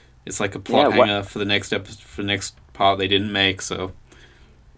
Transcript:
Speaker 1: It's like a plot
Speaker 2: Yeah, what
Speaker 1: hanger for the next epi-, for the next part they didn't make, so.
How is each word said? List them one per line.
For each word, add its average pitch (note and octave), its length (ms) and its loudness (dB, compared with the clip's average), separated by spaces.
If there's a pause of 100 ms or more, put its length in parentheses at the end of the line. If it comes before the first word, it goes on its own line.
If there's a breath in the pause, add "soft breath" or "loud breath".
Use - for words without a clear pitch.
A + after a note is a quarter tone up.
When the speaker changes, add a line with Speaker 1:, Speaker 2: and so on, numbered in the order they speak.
(260 soft breath)
Speaker 1:
It's - 140 -8
like G2+ 160 -4
a G2+ 40 -12
plot A#2+ 320 2
Speaker 2:
Yeah, G#2 60 2
what A2+ 120 6
Speaker 1:
hanger G2+ 140 0
for G#2 160 -10
the G2+ 60 -2
next G2+ 280 -2
epi-, G2+ 200 -6
for - 280 -12
the G2+ 60 -4
next G2 280 -4 (180)
part G2 240 4
they F#2+ 120 0
didn't G2+ 240 2
make, G2 280 2
so. F#2 300 -6 (880 soft breath)